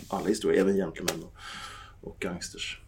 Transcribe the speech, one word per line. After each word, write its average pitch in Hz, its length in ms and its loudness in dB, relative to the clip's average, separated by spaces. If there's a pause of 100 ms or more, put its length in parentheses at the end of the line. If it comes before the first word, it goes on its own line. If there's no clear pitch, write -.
alla 90 200 -2
historier, 95 320 6
även 98 160 6
Gentlemen 85 460 0
och, - 120 -14 (760)
och - 120 -10
Gangsters - 680 -6